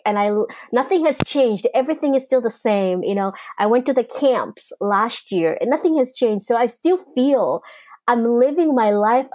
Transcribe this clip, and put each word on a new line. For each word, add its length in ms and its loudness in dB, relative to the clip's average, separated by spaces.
and 120 0
I, 140 0
nothing 360 2
has 180 0
changed. 500 0
Everything 400 0
is 80 0
still 160 0
the 100 -2
same. 540 -2
You 120 -2
know, 180 -2
I 80 0
went 220 2
to 60 0
the 120 0
camps 720 -2
last 500 -2
year 300 0
and 100 -2
nothing 280 0
has 180 0
changed. 300 0
So 100 0
I 120 2
still 320 0
feel 480 2
I'm 320 2
living 340 2
my 160 2
life 460 2